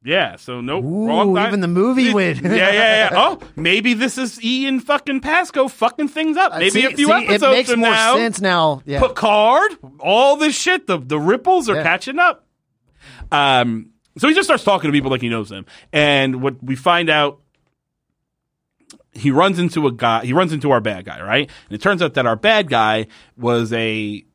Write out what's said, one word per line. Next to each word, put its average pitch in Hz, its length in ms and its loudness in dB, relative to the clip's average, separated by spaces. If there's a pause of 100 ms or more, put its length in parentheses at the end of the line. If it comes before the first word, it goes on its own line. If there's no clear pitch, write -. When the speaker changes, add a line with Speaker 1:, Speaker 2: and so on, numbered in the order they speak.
Speaker 1:
Yeah, 139 340 -2
so 123 240 -12
nope. 131 240 -6
Speaker 2:
Ooh, 202 220 -4
Speaker 1:
Wrong 196 280 2
time. 202 120 0
Speaker 2:
even 208 120 -2
the 175 80 -2
movie 247 420 2
Speaker 1:
It, 233 40 0
Speaker 2:
went. 175 240 0
<laughs> 127 60 -10
Speaker 1:
yeah, 175 80 -2
yeah, 196 200 4
yeah. 214 420 2
Oh, - 260 2 (180)
maybe 202 360 0
this 233 240 -2
is 247 260 -8
Ian 262 360 -2
fucking 285 400 -4
Pasco 311 480 -2
fucking 240 400 -4
things 311 300 -4
up. 262 160 0
Speaker 2:
Uh, 160 60 -6
Speaker 1:
Maybe 180 100 2
Speaker 2:
see, 220 160 2
Speaker 1:
a 262 60 0
few 196 160 0
Speaker 2:
see, 208 60 4
Speaker 1:
episodes 208 300 0
Speaker 2:
it 269 60 4
makes 254 220 2
Speaker 1:
from 233 100 2
Speaker 2:
more 226 80 2
Speaker 1:
now, 220 260 2
Speaker 2:
sense 226 240 -2
now. 165 460 0
Yeah. 139 160 -2
Speaker 1:
Picard, 254 680 2 (280)
all 240 380 2
this 302 200 0
shit, 359 300 -2
the, 180 100 -2
the 139 220 -4
ripples 247 500 0
are 196 60 0
Speaker 2:
Yeah. 156 80 -4
Speaker 1:
catching 185 360 -2
up. 349 260 0 (880)
Um, 127 560 0 (280)
so 277 120 0
he 311 40 2
just 381 140 0
starts 285 160 0
talking 190 260 0
to 143 40 0
people 135 180 0
like 127 100 -2
he 120 80 -4
knows 110 200 -4
them. 98 160 -16 (260)
And 139 500 0
what 131 220 -4
we 131 120 -6
find 170 340 0
out, 147 300 0 (1700)
he 117 180 -2
runs 175 280 2
into 165 280 0
a 127 40 2
guy, 113 340 -2
he 127 80 -4
runs 165 200 0
into 143 180 0
our 123 100 4
bad 101 240 -6
guy, 67 160 -14
right? 131 280 -2 (200)
And 101 60 -10
it 107 60 -12
turns 190 200 0
out 156 140 -4
that 127 100 0
our 113 100 2
bad 208 340 0
guy 110 380 0 (300)
was 117 360 -2
a 110 500 -4 (120)